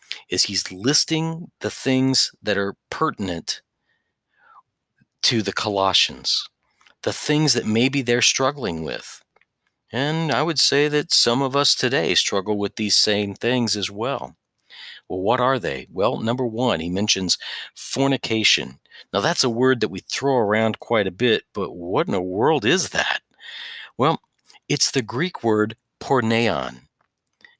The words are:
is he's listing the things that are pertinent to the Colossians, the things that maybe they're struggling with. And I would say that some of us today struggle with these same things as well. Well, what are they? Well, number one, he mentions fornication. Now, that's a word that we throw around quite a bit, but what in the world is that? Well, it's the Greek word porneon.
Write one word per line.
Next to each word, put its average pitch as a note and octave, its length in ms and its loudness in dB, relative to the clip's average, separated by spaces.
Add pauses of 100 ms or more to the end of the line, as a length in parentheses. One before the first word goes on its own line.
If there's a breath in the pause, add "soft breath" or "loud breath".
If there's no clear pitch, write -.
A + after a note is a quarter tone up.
(300 loud breath)
is F#2 140 0
he's - 280 -4
listing D#3+ 880 0
the G#2 100 -4
things C3 640 2 (100)
that G#2 160 0
are G2+ 200 -4 (120)
pertinent F#2+ 720 -4 (1600 soft breath)
to A#2 180 2
the G2 100 -2
Colossians, F#2+ 960 0 (540 soft breath)
the A2 100 0
things D3+ 420 2
that G#2+ 120 0
maybe B2+ 360 2
they're A#2+ 200 0
struggling B2 640 0
with. - 360 -10 (720)
And D3+ 400 -2
I B2+ 120 2
would D#3+ 160 0
say C#3+ 280 4
that D3 240 -2
some A#2+ 300 4
of C3+ 160 0
us C#3+ 180 4
today C3 400 0
struggle G#2 420 0
with G2+ 200 -4
these G#2 180 0
same G2+ 380 2
things A#2+ 420 0
as G2 160 -4
well. G#2+ 460 -8 (720 loud breath)
Well, F#2 100 -4
what A2 200 2
are B2+ 200 2
they? C#2 320 -6
Well, G2 280 0
number B2 260 -2
one, A2 340 0
he E2 100 -4
mentions F#2+ 480 0 (380 loud breath)
fornication. A2+ 1040 0 (340 loud breath)
Now, G2 60 2
that's A#2 240 2
a C3 60 2
word B2 320 2
that G#2+ 80 2
we F#2 100 -8
throw - 380 -2
around G#2+ 420 2
quite A2 260 0
a F#2 60 -2
bit, G#2 320 2 (100)
but F2 220 -6
what F#2+ 320 -2
in C#3 60 -2
the F#2 80 0
world G#2+ 440 0
is D#3 240 2
that? - 300 -4 (800 loud breath)
Well, C#3 240 2 (460 loud breath)
it's - 220 2
the C3+ 120 0
Greek B2 420 -6
word G#2+ 320 2 (240)
porneon. A2+ 880 0 (720 soft breath)